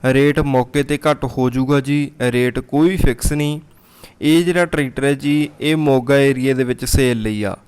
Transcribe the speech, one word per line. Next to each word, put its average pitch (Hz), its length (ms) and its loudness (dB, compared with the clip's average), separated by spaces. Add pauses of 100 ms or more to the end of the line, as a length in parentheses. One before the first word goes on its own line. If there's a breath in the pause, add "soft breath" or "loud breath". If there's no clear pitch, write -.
ਰੇਟ 139 380 2
ਮੌਕੇ 139 420 0
'ਤੇ 147 240 -4
ਘੱਟ 147 200 0
ਹੋ 127 240 -2
ਜਾਊਗਾ 131 300 0
ਜੀ, 143 300 -2 (120)
ਰੇਟ 123 380 0
ਕੋਈ 160 360 0
ਫਿਕਸ - 360 0
ਨਹੀਂ। 147 280 -4 (600 loud breath)
ਇਹ 160 220 4
ਜਿਹੜਾ 175 200 0
ਟਰੈਕਟਰ 139 400 -4
ਹੈ 143 100 2
ਜੀ, 143 340 -2 (120)
ਇਹ 151 160 0
ਮੋਗਾ 139 420 2
ਏਰੀਆ 135 360 2
ਦੇ 131 100 0
ਵਿੱਚ 123 200 -4
ਸੇਲ 123 380 0
ਲਈ 107 200 -4
ਆ। 95 140 -6 (120)